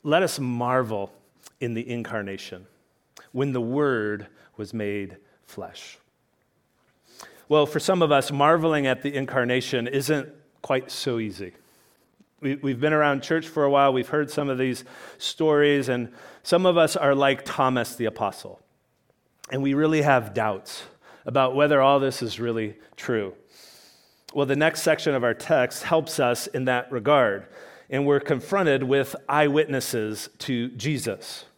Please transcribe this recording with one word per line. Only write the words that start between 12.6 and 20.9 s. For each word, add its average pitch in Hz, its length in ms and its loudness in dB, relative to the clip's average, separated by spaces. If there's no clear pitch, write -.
been 151 100 2
around 147 320 2
church 160 240 -2
for 151 160 -2
a 139 60 4
while. 139 240 6
We've 127 160 -2
heard 147 200 -2
some 143 200 -4
of 131 80 -2
these 127 260 -2
stories, 147 680 2
and 123 240 -4
some 180 240 2
of 175 120 4
us 160 200 4
are 139 180 4
like 139 300 2
Thomas 127 500 0
the 117 100 -4
Apostle, 98 540 -6
and 135 100 -2
we 139 120 2
really 156 280 2
have 127 320 2
doubts 107 500 -4